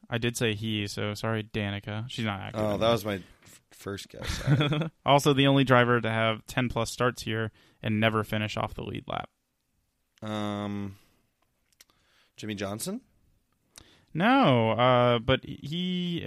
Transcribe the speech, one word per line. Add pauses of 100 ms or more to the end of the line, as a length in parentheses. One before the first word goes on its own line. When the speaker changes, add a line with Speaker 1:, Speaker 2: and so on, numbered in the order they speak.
Speaker 1:
I
did
say
he,
so
sorry,
Danica.
She's
not
active
Speaker 2:
Oh,
Speaker 1:
anymore.
Speaker 2:
that
was
my
f-, (100)
first
guess.
All (240)
right.
Speaker 1:
<laughs>
Also
the
only
driver
to
have
ten
plus
starts
here (320)
and
never
finish
off
the
lead
lap. (920)
Speaker 2:
Um, (1400)
Jimmy
Johnson? (1120)
Speaker 1:
No,
uh,
but
he,